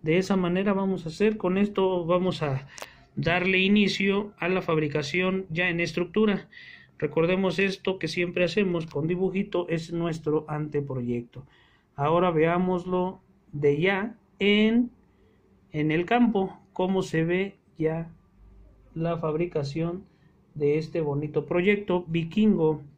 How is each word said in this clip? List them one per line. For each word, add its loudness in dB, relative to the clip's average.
De 2
esa 0
manera 2
vamos -2
a -6
hacer. 0
Con 0
esto 0
vamos 0
a -2
darle 2
inicio 2
a -2
la 0
fabricación 0
ya 0
en -2
estructura. 0
Recordemos 0
esto -2
que -6
siempre -2
hacemos 0
con -4
dibujito, -2
es -4
nuestro -2
anteproyecto. -6
Ahora 2
veámoslo 0
de 2
ya 0
en, 4
en 0
el 0
campo, 2
cómo 0
se 0
ve -2
ya -4
la -4
fabricación -4
de 2
este -4
bonito -2
proyecto 0
vikingo 2